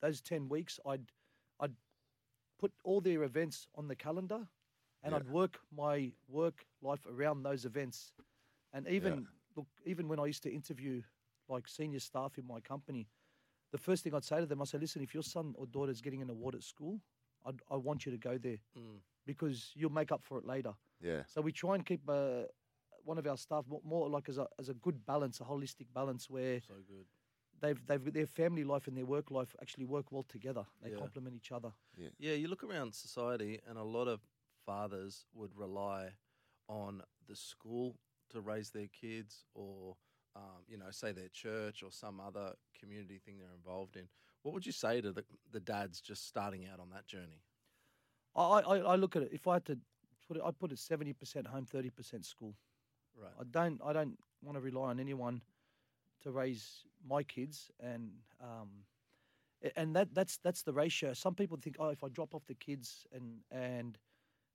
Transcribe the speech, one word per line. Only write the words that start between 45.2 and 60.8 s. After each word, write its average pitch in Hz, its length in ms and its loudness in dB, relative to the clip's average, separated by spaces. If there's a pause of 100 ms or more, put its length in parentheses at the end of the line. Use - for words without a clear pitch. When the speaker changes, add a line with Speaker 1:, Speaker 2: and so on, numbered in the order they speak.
Speaker 3:
the 113 100 -6
dads 101 400 -2
just - 280 -10
starting 98 360 -2
out 95 140 -12
on 90 120 -14
that 98 160 -14
journey? 82 360 -12 (960)
Speaker 1:
I, 180 240 10
I, 196 180 8
I 180 160 10
look 190 220 8
at 156 60 6
it, 120 100 0
if 156 160 0
I 175 60 10
had 175 120 4
to 139 120 0 (480)
put 160 100 -4
it, 160 80 -2
I'd 170 140 0
put 170 140 -2
it 123 60 -8
seventy 147 340 0
percent 135 340 -6
home, 127 200 -4
thirty 131 240 -2
percent 120 340 -10
school. 107 320 -10 (580)
Speaker 3:
Right. 107 240 -14
Speaker 1:
I 127 60 -6
don't, 156 400 2
I 147 80 0
don't 151 260 2 (220)
wanna 147 200 -4
rely 131 280 0
on 123 100 0
anyone 127 440 -2 (800)
to 143 80 -6
raise 131 540 -2 (220)
my 139 160 4
kids, 143 560 -6
and, 117 340 -6 (280)
um, 113 300 -10 (920)
a-, - 160 0
and 160 180 2
that, 185 180 6
that's, 185 240 4
that's 175 240 2
the 151 100 0
ratio. 147 400 4